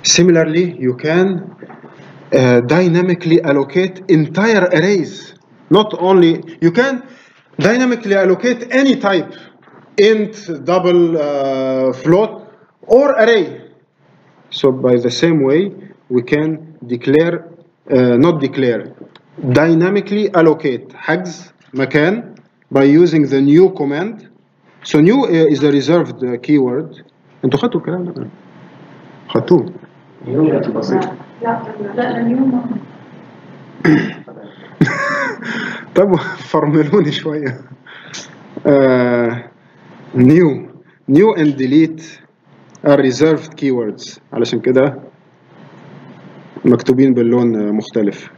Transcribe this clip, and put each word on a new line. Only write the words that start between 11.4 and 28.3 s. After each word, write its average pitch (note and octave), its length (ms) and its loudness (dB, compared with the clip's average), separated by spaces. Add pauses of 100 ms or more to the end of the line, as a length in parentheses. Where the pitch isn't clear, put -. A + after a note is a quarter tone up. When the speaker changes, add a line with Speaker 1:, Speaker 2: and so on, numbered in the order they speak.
Speaker 1:
float, F3 380 0 (520)
or C4 240 4 (160)
array. A3 240 2 (1040)
So - 200 0
by B2+ 260 0
the A#2+ 140 -2
same D#3+ 320 0
way, D#3+ 300 0 (360)
we B2 140 0
can D#3 640 -4
declare, D3+ 640 0 (420)
uh, B2+ 260 2
not D#3 240 2
declare, B2+ 540 -4 (580)
dynamically F#3+ 840 0
allocate D#3 580 0
حجز F3 600 -8 (220)
مكان D3+ 600 -2 (360)
by C3+ 140 2
using D#3 420 4
the C3+ 140 0
new D#3 300 4
command. F3 580 -6 (560)
So D3+ 160 2
new, A3+ 240 4
uh, D#3+ 300 2
is C3+ 100 -2
a C#3+ 80 2
reserved, C#3+ 500 0
uh, B2 160 -4
keyword. C#3+ 640 -2 (420)
انتوا B2+ 140 0
خدتوا D#3+ 220 -2
الكلام F3 240 -6
ده؟ B2+ 240 -12 (1000)